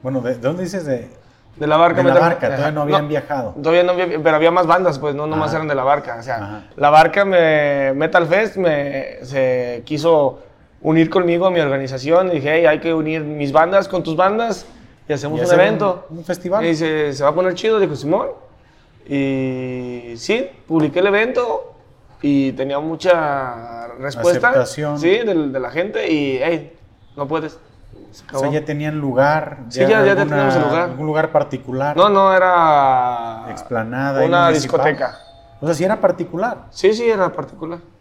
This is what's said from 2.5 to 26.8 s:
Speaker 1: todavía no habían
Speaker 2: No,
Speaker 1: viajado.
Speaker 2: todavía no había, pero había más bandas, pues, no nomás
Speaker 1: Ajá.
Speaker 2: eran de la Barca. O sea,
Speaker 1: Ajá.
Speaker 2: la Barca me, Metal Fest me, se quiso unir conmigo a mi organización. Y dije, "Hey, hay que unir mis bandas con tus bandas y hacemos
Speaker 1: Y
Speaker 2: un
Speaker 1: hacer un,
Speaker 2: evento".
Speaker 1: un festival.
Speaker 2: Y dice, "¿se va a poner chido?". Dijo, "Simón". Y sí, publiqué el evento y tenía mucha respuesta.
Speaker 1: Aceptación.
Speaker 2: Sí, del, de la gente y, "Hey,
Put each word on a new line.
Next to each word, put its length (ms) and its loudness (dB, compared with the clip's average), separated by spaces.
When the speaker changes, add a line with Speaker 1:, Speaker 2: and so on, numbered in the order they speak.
Speaker 1:
todavía 180 -2
no 60 -2
habían 220 0
Speaker 2:
No, 40 -6
Speaker 1:
viajado. 440 -4
Speaker 2:
todavía 220 4
no 100 0
había, 140 -2
pero 140 2
había 160 4
más 160 2
bandas, 320 2
pues, 160 -4
no 100 -6
nomás 240 -2
Speaker 1:
Ajá. 80 -4
Speaker 2:
eran 120 -4
de 60 -2
la 80 -2
Barca. 360 0
O 40 -14
sea, 120 -6
Speaker 1:
Ajá. 280 -10
Speaker 2:
la 140 4
Barca 340 6
me, 720 2
Metal 340 2
Fest 300 0
me, 680 -4
se 600 -2
quiso 540 2
unir 280 2
conmigo 360 2
a 60 4
mi 100 0
organización. 680 0
Y 80 0
dije, 200 -2
"Hey, 100 4
hay 140 4
que 140 -2
unir 280 -2
mis 320 -6
bandas 340 4
con 160 -4
tus 140 -4
bandas 480 0
y 60 -2
hacemos 240 -6
Speaker 1:
Y 40 -2
Speaker 2:
un 40 0
Speaker 1:
hacer 140 4
un, 60 8
Speaker 2:
evento". 440 -2
Speaker 1:
un 160 -14
festival. 400 -2
Speaker 2:
Y 40 0
dice, 440 0
"¿se 100 -4
va 60 4
a 60 -2
poner 180 2
chido?". 260 0
Dijo, 160 0
"Simón". 320 -2
Y 1080 -6
sí, 320 -4
publiqué 320 0
el 80 2
evento 680 -2
y 320 0
tenía 260 -4
mucha 1080 -2
respuesta. 500 0
Speaker 1:
Aceptación. 500 -2
Speaker 2:
Sí, 200 2
del, 340 -2
de 60 -4
la 120 -8
gente 400 -4
y, 320 -2
"Hey, 320 -4